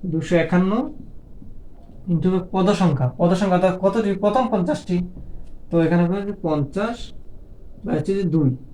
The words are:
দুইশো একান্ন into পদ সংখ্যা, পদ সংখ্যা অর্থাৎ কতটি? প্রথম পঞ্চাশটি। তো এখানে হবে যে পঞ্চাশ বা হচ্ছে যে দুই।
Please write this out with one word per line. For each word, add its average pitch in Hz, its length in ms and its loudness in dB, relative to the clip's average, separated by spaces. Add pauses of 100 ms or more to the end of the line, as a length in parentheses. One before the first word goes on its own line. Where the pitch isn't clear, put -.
দুইশো 160 300 0
একান্ন 190 580 2 (1160)
into 180 300 2 (120)
পদ 185 180 2
সংখ্যা, 147 480 2
পদ 175 160 4
সংখ্যা 185 220 2
অর্থাৎ 180 260 4
কতটি? 202 340 2
প্রথম 208 360 2
পঞ্চাশটি। 180 480 0 (720)
তো 170 100 4
এখানে 170 220 4
হবে 185 180 0
যে 202 200 -6
পঞ্চাশ 175 720 -2 (720)
বা 123 80 -2
হচ্ছে 190 220 0
যে 196 80 0
দুই। 147 320 2 (180)